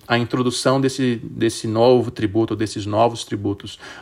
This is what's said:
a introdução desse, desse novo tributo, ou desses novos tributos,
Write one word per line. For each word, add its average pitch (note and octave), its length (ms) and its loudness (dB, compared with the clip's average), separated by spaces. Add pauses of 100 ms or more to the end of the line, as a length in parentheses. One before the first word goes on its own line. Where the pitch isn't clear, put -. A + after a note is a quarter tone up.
a A#2+ 100 2
introdução B2+ 640 0
desse, C3 420 0
desse - 440 -4
novo A#2 440 4
tributo, A2 440 -2
ou - 20 -2
desses G#2+ 300 -4
novos A2+ 380 0
tributos, G#2 540 -6 (240)